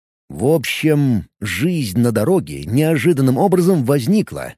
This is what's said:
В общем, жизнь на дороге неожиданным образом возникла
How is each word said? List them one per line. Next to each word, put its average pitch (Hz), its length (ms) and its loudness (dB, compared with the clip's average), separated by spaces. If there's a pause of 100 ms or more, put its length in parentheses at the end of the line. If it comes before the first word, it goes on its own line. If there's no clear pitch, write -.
(300)
В 90 160 -4
общем, 147 800 0 (140)
жизнь 104 600 -2
на 120 120 2
дороге 110 520 -2
неожиданным 135 720 2
образом 180 460 2
возникла 120 720 0